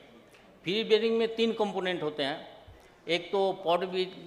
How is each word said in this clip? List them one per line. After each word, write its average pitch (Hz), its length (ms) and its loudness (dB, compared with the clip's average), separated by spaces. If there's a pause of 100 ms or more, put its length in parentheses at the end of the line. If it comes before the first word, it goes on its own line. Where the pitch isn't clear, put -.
(640)
फ्री 208 200 0
बेयरिंग 220 340 4
में 226 180 0
तीन 226 180 2
कंपोनेंट 185 500 0
होते 151 200 -2
हैं, 156 420 -6 (420)
एक 170 240 -2
तो 196 220 2
पॉट 175 260 2
भी, 185 260 -2 (220)